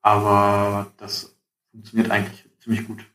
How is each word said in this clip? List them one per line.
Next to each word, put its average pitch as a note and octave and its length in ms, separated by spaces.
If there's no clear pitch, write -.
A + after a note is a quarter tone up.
aber G2+ 840
das - 380
funktioniert A2 400
eigentlich G2+ 340
ziemlich A2 240
gut. - 180